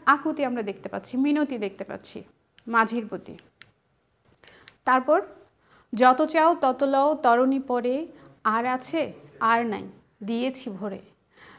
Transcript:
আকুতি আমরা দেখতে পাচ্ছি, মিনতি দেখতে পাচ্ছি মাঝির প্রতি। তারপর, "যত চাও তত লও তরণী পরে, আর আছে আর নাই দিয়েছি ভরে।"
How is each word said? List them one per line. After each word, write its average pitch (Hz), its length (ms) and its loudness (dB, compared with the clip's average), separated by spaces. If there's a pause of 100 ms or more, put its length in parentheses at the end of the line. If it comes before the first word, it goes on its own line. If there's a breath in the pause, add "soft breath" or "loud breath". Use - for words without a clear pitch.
আকুতি 294 380 0
আমরা 247 180 -2
দেখতে 202 260 -8
পাচ্ছি, 196 280 -10
মিনতি 294 420 0
দেখতে 196 260 -8
পাচ্ছি - 380 -14 (460)
মাঝির 226 380 0
প্রতি। - 300 -12 (1500 loud breath)
তারপর, 269 380 4 (720 soft breath)
"যত 254 320 6
চাও 320 280 4
তত 262 280 0
লও 277 320 2
তরণী 262 460 2
পরে, 254 460 -4 (380 loud breath)
আর 226 220 0
আছে 254 460 -4 (280)
আর 233 260 2
নাই 202 160 -6 (420)
দিয়েছি 240 460 -4
ভরে।" 196 280 -10 (600 loud breath)